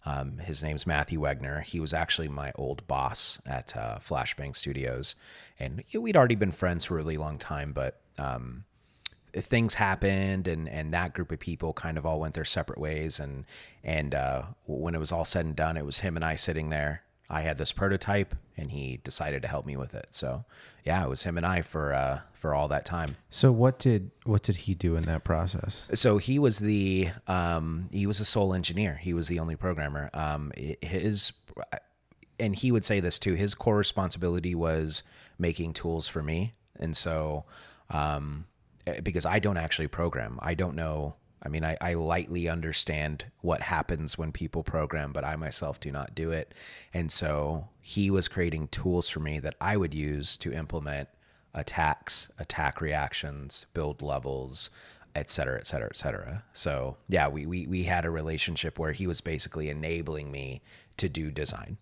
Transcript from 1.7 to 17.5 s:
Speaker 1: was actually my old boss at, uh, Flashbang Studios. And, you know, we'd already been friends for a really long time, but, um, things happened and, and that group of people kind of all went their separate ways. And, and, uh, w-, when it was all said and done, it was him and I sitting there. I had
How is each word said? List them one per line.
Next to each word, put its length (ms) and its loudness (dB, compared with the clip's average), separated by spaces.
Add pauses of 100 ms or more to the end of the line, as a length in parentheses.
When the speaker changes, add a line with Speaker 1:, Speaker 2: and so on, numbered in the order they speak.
Speaker 1:
was 160 -2
actually 340 0
my 280 -6
old 320 -6
boss 580 2
at, 300 -6
uh, 240 -6
Flashbang 560 -4
Studios. 580 -2 (460)
And, 300 -6
you 100 -2
know, 20 -6
we'd 140 4
already 180 8
been 180 2
friends 340 2
for 80 0
a 20 2
really 200 0
long 220 -4
time, 340 -4
but, 280 -2 (180)
um, 460 -6 (680)
things 400 4
happened 760 4
and, 180 -2
and 280 -4
that 180 2
group 180 -4
of 80 -4
people 360 -4
kind 240 -4
of 80 -2
all 120 2
went 140 -2
their 120 -2
separate 340 -2
ways. 420 -2
And, 240 -8 (400)
and, 300 0
uh, 300 0 (220)
w-, 160 -4
when 120 0
it 40 0
was 140 0
all 140 0
said 180 2
and 100 -2
done, 220 2
it 80 -4
was 140 2
him 180 0
and 80 -2
I 120 0
sitting 340 0
there. 320 0 (260)
I 140 -2
had 160 0